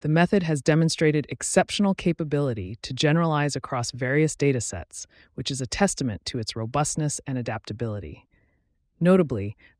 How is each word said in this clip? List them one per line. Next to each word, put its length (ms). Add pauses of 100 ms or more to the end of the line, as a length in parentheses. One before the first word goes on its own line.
The 80
method 340
has 180
demonstrated 680
exceptional 640
capability 880
to 100
generalize 640
across 380
various 420
datasets, 720 (280)
which 140
is 120
a 60
testament 580
to 160
its 160
robustness 680
and 140
adaptability. 880 (720)
Notably, 580 (240)